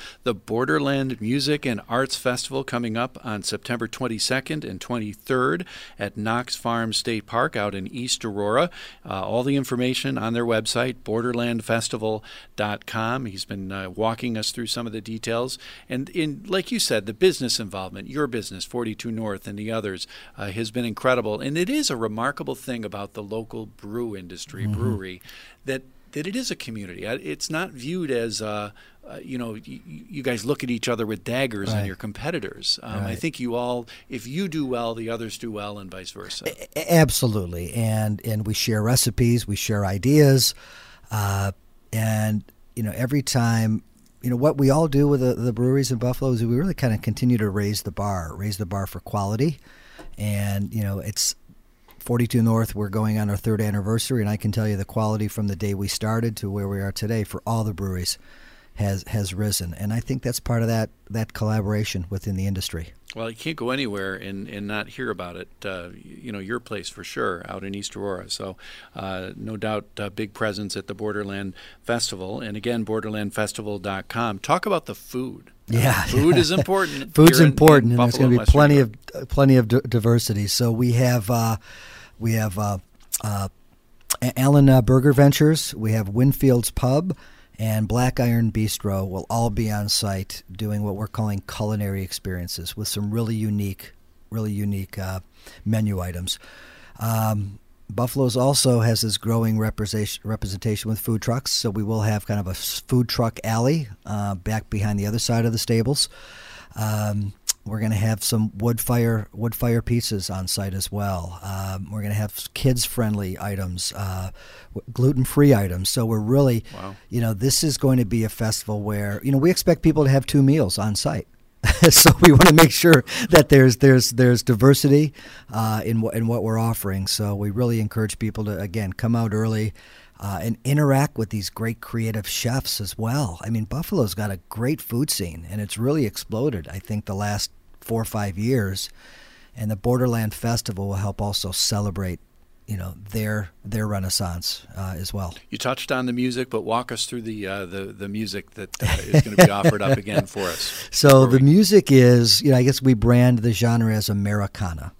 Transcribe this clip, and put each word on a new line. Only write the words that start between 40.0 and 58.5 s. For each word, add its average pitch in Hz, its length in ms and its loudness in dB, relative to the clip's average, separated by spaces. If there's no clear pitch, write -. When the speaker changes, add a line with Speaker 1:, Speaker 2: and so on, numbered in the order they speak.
Speaker 2:
Uh, 98 420 -2
and, 110 500 0
you 120 80 -6
know, 107 140 -4
every 131 240 0
time, 113 600 2
you 123 80 -4
know, 123 60 0
what 147 200 2
we 139 140 4
all 156 180 4
do 143 200 4
with 143 120 4
the, 127 140 2
the 120 180 -2
breweries 131 400 2
in 117 60 -2
Buffalo 123 340 0
is 117 100 0
we 117 140 0
really 180 160 0
kinda 113 240 0
continue 123 400 0
to 107 140 0
raise 104 320 -2
the 98 100 -8
bar, 92 420 -4
raise 98 220 -6
the 101 100 -6
bar 98 200 -4
for - 140 -12
quality. 110 580 -2
And, 101 560 -4
you 110 100 -4
know, 98 180 -4
it's - 360 -6
forty-two 120 420 0
North, 113 340 2
we're 104 140 -4
going 107 300 0
on 107 100 -2
our 101 80 -2
third 110 240 -2
anniversary, 107 640 -2
and 104 80 0
I 107 80 -2
can 113 120 -2
tell 110 160 0
you 104 120 -2
the 95 80 -4
quality 107 420 -2
from 104 200 -4
the 98 80 -4
day 101 180 -4
we 101 140 -4
started 113 500 -2
to 101 120 -6
where 101 160 -4
we 98 140 -4
are 98 120 -4
today 101 300 -2
for - 240 -8
all 117 180 -2
the 104 100 -4
breweries 90 420 -4